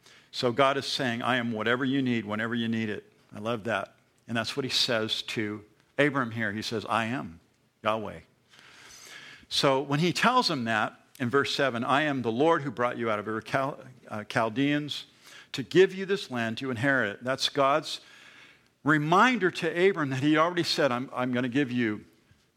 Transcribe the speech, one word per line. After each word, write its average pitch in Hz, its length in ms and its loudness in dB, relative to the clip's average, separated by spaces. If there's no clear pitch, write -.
So 123 200 0
God 135 240 4
is 135 100 -4
saying, 120 360 -2
"I 120 160 2
am 117 160 -2
whatever 117 320 2
you 135 160 0
need, 120 240 0
whenever 110 300 -2
you 117 120 -2
need 113 220 0
it." 104 160 -8
I 110 60 -12
love 110 260 -4
that. 101 280 -2
And 113 80 -6
that's 113 220 -2
what 139 80 -2
he 123 40 -6
says 110 520 0
to 107 420 -6
Abram 135 340 2
here. 110 200 -2
He 107 100 -6
says, 104 280 -4
"I 113 160 0
am 110 340 -8
Yahweh." 107 380 -2
So 135 320 2
when 143 220 0
he 175 100 2
tells 247 380 2
him 135 160 -2
that 113 340 0
in 120 80 0
verse 139 260 0
seven, 127 300 0
"I 135 160 2
am 143 200 -2
the 113 120 -2
Lord 156 300 2
who 139 80 -4
brought 120 260 -2
you 117 120 -2
out 104 80 0
of 104 120 -6
Ur 110 100 -4
Chal-, 139 400 -4
uh, 107 160 -8
Chaldeans 139 800 -2
to 135 100 -8
give 185 320 4
you 190 100 -6
this 190 240 -4
land 117 280 -4
to 135 120 -6
inherit 123 440 0
it." 110 100 -14
That's 131 240 -2
God's 143 540 0
reminder 175 680 4
to 175 380 2
Abram 160 200 0
that 131 100 -2
he 151 180 4
already 170 260 2
said, 143 280 2
"I'm, 123 240 -4
I'm 127 160 -2
gonna 123 160 0
give 123 240 -2
you 113 320 0